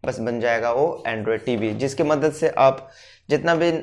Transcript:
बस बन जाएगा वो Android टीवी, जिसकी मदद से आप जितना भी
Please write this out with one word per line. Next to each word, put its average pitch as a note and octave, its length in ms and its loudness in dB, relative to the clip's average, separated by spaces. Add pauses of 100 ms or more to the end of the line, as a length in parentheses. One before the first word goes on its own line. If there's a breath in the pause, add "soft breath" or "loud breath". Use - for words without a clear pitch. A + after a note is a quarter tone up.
बस B2+ 140 -6
बन A#2+ 200 -4
जाएगा A#2 320 0
वो D3+ 360 0
Android A2 380 -4
टीवी, A2 280 -2
जिसकी C3+ 300 -2
मदद D3+ 280 2
से D3+ 180 -2
आप - 400 2 (400 loud breath)
जितना E3 260 2
भी E3 120 2 (160)